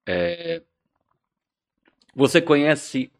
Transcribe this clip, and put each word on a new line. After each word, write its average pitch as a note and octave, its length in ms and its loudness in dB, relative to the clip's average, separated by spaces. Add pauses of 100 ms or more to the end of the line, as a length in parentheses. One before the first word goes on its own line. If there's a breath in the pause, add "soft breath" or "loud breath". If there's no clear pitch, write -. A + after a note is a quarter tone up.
é, E3+ 560 -4 (1500)
você C#3 260 4
conhece C#3+ 680 0 (100)